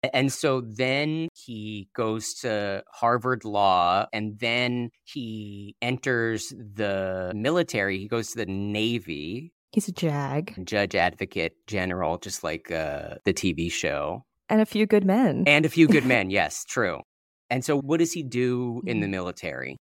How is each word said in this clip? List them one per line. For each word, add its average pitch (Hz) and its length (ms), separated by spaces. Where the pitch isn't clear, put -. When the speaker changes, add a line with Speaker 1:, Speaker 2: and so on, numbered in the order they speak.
Speaker 1:
A-, - 140
and 135 160
so 131 300
then 139 720
he 107 600
goes 110 420
to 104 460
Harvard 120 520
Law, 98 680
and 107 260
then 120 520
he 104 760
enters 120 680
the 98 880
military. 110 640
He 101 100
goes 117 240
to 117 60
the 107 80
Navy. 101 1040
Speaker 2:
He's - 160
a 185 40
JAG. 143 720
Speaker 1:
Judge 101 300
Advocate 87 600
General, 90 520
just - 240
like, 80 280
uh, 78 540
the 98 80
T 90 200
V 82 160
show. 76 560
Speaker 2:
And 220 120
A 214 60
Few 214 200
Good 208 180
Men. 190 420
Speaker 1:
And 147 200
A - 20
Few 160 200
Good 147 180
Speaker 2:
<laughs> - 0
Speaker 1:
Men, 110 240
yes, 92 340
true. 92 380
And 127 140
so 147 140
what 139 200
does 165 140
he 165 100
do 123 640
in 113 140
the 101 60
Speaker 2:
Mm-hmm. 98 60
Speaker 1:
military? 80 680